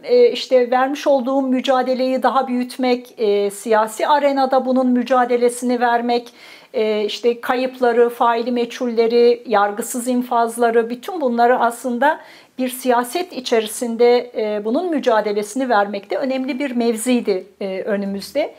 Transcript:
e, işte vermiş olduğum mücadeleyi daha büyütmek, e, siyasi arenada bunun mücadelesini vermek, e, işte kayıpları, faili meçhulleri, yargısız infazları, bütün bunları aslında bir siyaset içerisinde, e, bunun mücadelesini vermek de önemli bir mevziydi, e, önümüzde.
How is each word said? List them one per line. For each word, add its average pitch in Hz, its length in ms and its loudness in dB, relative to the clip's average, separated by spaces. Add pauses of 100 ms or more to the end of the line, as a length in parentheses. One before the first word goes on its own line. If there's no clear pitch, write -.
e, 240 280 4
işte 247 400 0
vermiş 269 360 0
olduğum 269 360 2
mücadeleyi 254 800 0
daha 254 260 0
büyütmek, 247 720 -4
e, 202 320 0
siyasi 220 560 -2
arenada 277 600 2
bunun 262 200 2
mücadelesini 247 920 0
vermek, 240 520 0 (420)
e, 214 300 0
işte 233 360 -2
kayıpları, 254 680 0
faili 240 440 0
meçhulleri, 240 920 2
yargısız 214 640 -2
infazları, 233 840 0
bütün 320 300 -8
bunları 240 380 2
aslında 240 600 0 (380)
bir 254 100 -2
siyaset 247 640 -2
içerisinde, 240 1040 0
e, 208 280 -4
bunun 311 260 -2
mücadelesini 214 800 0
vermek 202 420 -2
de - 60 -4
önemli 262 420 -4
bir 285 120 -4
mevziydi, 233 760 0 (140)
e, 190 220 -6
önümüzde. 202 760 -4